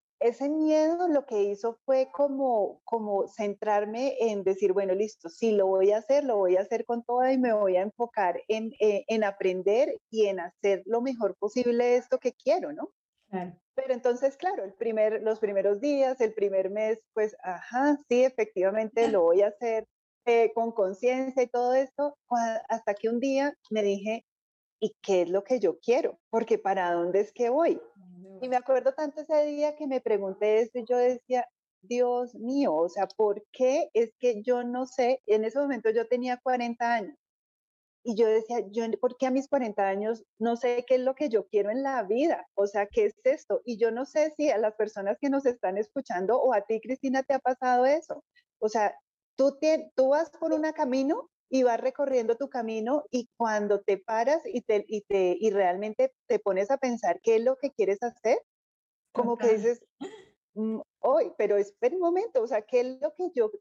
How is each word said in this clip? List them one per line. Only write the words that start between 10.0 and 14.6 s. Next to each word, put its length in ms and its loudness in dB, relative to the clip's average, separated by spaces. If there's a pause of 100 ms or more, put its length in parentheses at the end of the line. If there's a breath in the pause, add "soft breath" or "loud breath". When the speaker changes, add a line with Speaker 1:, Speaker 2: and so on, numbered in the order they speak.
Speaker 1:
y 160 2
en 140 -4
hacer 440 -2
lo 160 0
mejor 360 -2
posible 600 0
esto 220 -2
que 140 -4
quiero, 400 -2
¿no? 180 -12 (380)
Speaker 2:
Claro. 320 -8 (140)
Speaker 1:
Pero 180 -4
entonces, 440 -2
claro, 260 -4